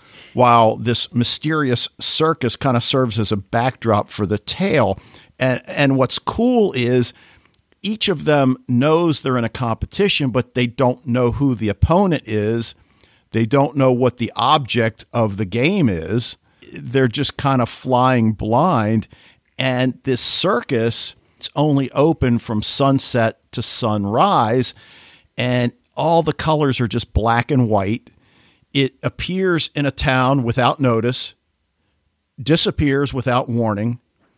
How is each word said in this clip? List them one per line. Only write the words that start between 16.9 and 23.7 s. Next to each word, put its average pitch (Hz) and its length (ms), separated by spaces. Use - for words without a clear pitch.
just 127 300
kinda 131 280
flying 123 680
blind. 113 760
And 131 460
this 131 180
circus, 139 960
it's - 180
only 139 360
open 135 460
from 107 240
sunset 131 800
to 120 100
sunrise, 120 1120